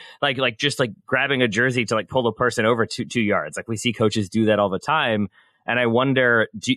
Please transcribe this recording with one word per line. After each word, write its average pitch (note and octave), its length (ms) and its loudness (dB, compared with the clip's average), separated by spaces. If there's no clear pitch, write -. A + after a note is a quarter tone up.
like, C#3 180 -2
like, B2 200 -2
just, C#3+ 220 -2
like, B2 100 0
grabbing C3+ 340 0
a B2+ 60 4
jersey A#2+ 380 0
to, A2+ 100 -2
like, G#2+ 140 -2
pull B2 180 0
a A2 80 -2
person A#2 320 0
over A2+ 180 2
two, - 200 -8
two - 160 -4
yards. F#2 360 -2
Like, - 120 -12
we A2+ 80 -6
see A#2+ 160 -2
coaches G#2+ 360 0
do A2 180 0
that G#2 120 4
all G2+ 120 2
the F#2 100 -4
time. A#2+ 480 0
And A#2 100 0
I B2 80 2
wonder, A#2+ 640 2
do, B2+ 180 -2